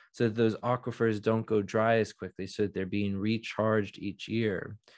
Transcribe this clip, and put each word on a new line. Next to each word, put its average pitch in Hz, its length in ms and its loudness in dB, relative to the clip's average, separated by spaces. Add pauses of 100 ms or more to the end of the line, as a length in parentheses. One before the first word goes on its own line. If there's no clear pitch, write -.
(120)
so - 140 0
that 110 100 2
those 113 220 4
aquifers 117 640 0
don't 110 240 2
go 107 160 2
dry 113 360 4
as 104 160 0
quickly, 95 340 -10
so 104 160 -2
that 101 100 -2
they're 95 120 -2
being 98 300 -2
recharged 107 840 0
each - 280 -10
year. 110 500 -4 (200)